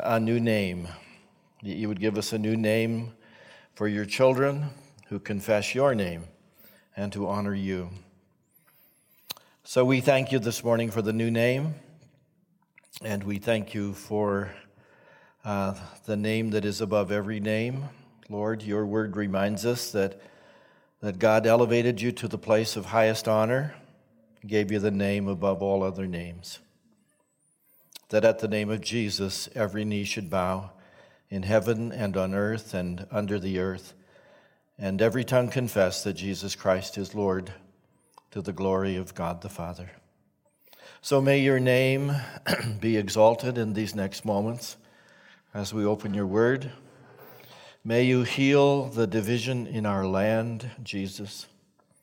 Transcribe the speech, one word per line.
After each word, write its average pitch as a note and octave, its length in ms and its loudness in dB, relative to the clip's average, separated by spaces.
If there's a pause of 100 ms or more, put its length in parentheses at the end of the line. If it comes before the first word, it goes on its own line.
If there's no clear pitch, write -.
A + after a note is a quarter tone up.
a A#2 160 2
new A2+ 200 2
name, F#2+ 500 0 (760)
that G2+ 100 -8
you G#2 140 -4
would G#2 120 -4
give G#2+ 200 0
us - 120 -4
a A2+ 60 -4
new G#2+ 180 0
name A2+ 580 0 (600)
for G#2 140 -2
your G#2 180 -2
children C3+ 640 2 (380)
who G2+ 120 -6
confess G#2 540 -2
your C3 220 2
name F2 300 -4 (720)
and G2 200 -6
who G2+ 100 -4
honor G2+ 300 -2
you. F#2+ 340 -4 (1700)
So - 200 2
we C3 180 4
thank C3 300 4
you C3+ 60 2
this A2+ 260 -2
morning A#2 280 2
for A2 100 -2
the G#2+ 120 0
new A2+ 180 0
name, B2+ 420 2 (1300)
and G2+ 220 -4
we G2+ 160 -4
thank A2 340 -2
you G2+ 220 -4
for, G2+ 580 -2 (880)
uh, G2 300 -2 (320)
the G#2+ 120 -2
name A2 340 0
that G#2 140 0
is G2+ 160 -2
above G2+ 300 0
every G#2 280 -4
name. A#2 500 -2 (400)
Lord, G#2+ 320 -4
your G#2 240 -2
word G#2 300 -2
reminds G2+ 500 0
us B2 280 -2
that, G2 280 0 (800)
that G2+ 160 -6
God A2 300 6
elevated A#2 540 4
you A#2+ 100 -2
to A#2+ 160 -6
the F#2 100 -6
place A2 380 2
of G2+ 100 -4
highest A2 420 2
honor, A#2 460 2 (720)
gave G#2 260 2
you G#2+ 60 2
the G#2 140 2
name G2 360 0
above F#2+ 360 0
all G2 180 2
other F#2+ 240 -2
names, F2 540 -10 (1500)
that G#2+ 160 4
at A2 140 6
the A2 80 -4
name G#2 240 0
of G#2+ 100 -4
Jesus, G2 720 -4
every G#2+ 320 -2
knee G#2 180 -2
should G2 280 -6
bow F#2 400 -2 (580)
in F#2+ 140 -6
heaven A2 480 2
and G2 260 -2
on F#2+ 160 0
earth G#2+ 400 -4
and F2+ 380 -6
under G#2 280 -2
the F#2+ 200 -2
earth, F#2 340 -4 (840)
and G2 200 -2
every A2+ 240 4
tongue B2 240 2
confess G#2+ 560 0
that G2+ 100 -2
Jesus F#2+ 420 -6
Christ F#2 420 -2
is F#2+ 160 -6
Lord, F#2+ 400 -2 (800)
to G#2 100 -8
the F2 100 -6
glory F#2+ 440 0
of F#2 180 -8
God E2+ 280 -6
the G2+ 60 -12
Father. F2 440 -10 (1120)
So C#3 180 4
may C#3 160 6
your C3+ 220 4
name C3 560 2 (320)
<clears throat> G#2+ 320 -2
be A2 180 2
exalted A2+ 640 4
in A2 140 0
these G#2 200 -2
next G2 320 -6
moments A2 520 -2 (760)
as G2+ 180 -6
we G#2+ 140 0
open G#2+ 300 0
your G2+ 100 -2
word. B2 460 2 (1120)
May A#2 220 4
you B2+ 180 4
heal C#3 600 4
the A#2 200 0
division A2+ 640 -2
in G#2+ 180 -4
our G2 220 0
land, A2 640 0 (100)
Jesus. G2 640 -8 (580)